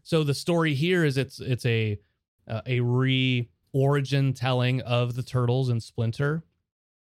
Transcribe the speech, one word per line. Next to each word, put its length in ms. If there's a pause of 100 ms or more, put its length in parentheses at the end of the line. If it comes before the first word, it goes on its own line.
so 220
the 100
story 400
here 300
is 120
it's, 240
it's 240
a, 340 (480)
uh, 200
a 140
re-origin 1500
telling 480
of 320
the 80
Turtles 480
and 120
Splinter. 640 (720)